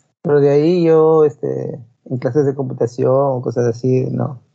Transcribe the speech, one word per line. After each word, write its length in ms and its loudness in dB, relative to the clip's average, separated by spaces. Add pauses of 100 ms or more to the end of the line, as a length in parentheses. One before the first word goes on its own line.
(220)
Pero 180 2
de 100 4
ahí 340 2
yo, 400 4
este, 560 -4 (260)
en 120 -6
clases 280 0
de 80 -2
computación 600 -4
o 280 0
cosas 240 -4
así, 440 -2
no. 320 -6 (120)